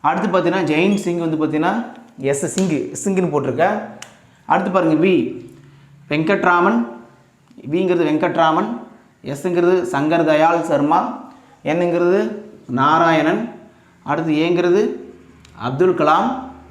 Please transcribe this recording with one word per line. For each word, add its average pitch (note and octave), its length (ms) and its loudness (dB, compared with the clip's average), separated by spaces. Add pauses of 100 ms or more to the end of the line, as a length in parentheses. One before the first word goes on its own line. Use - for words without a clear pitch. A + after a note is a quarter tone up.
அடுத்து F3+ 380 0
பார்த்தீங்கன்னா F3 240 0
ஜெயின் E3 320 2
சிங் E3+ 340 -2
வந்து D#3 160 0
பார்த்தீங்கன்னா E3+ 400 -2 (320)
எஸ் C#3 440 -2
சிங்கு, D#3+ 420 -2
சிங்குன்னு F#3 260 0
போட்டிருக்கேன். D3 520 -2 (640)
அடுத்து F#3 260 0
பாருங்க E3 340 2
வி F3 400 0 (640)
வெங்கட்ராமன், F3+ 800 2 (840)
விங்கிறது F3 320 0
வெங்கட்ராமன், E3 760 0 (460)
எஸ்ங்கிறது F3 680 0
சங்கர் D#3 320 0
தயாள் D#3+ 400 2
சர்மா, D#3 680 -2 (340)
என்னங்கிறது F3 680 0 (360)
நாராயணன். D#3+ 840 2 (500)
அடுத்து D#3 300 -2
ஏங்கிறது F3 540 2 (680)
அப்துல் D#3+ 420 0
கலாம் E3+ 460 2 (280)